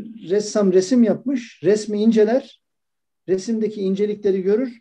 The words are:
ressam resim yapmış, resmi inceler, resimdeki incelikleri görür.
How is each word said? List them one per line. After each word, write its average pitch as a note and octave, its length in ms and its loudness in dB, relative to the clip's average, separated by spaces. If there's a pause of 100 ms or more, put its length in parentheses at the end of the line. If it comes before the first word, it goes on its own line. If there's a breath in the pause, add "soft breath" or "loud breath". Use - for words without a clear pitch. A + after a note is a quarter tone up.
(300)
ressam G3+ 440 0
resim A3+ 300 4
yapmış, A#3+ 600 -2
resmi G#3 380 0
inceler, A3 640 2 (640)
resimdeki G#3 540 -4
incelikleri G3 600 -2
görür. A3+ 400 -2